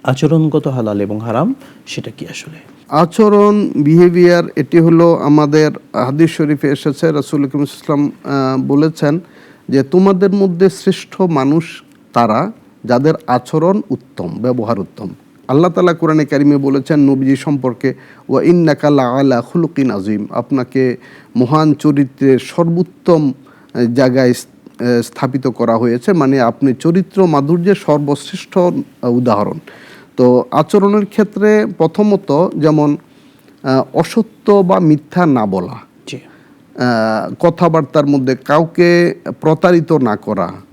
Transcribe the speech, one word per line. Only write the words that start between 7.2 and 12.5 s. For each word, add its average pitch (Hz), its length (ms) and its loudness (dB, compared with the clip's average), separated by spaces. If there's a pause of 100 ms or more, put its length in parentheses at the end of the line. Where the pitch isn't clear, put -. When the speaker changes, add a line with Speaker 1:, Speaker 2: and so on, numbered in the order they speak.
Speaker 2:
করিম 143 160 -4
সাল্লাল্লাহু - 280 -8
আলাইহি 143 200 -2 (120)
ওয়াসাল্লাম, 131 280 -2
আহ, 131 140 -4
বলেছেন 156 540 0 (480)
যে, 135 140 0
"তোমাদের 190 480 2
মধ্যে 190 400 0
শ্রেষ্ঠ - 500 -6
মানুষ 160 600 -2 (300)
তারা 120 400 0 (320)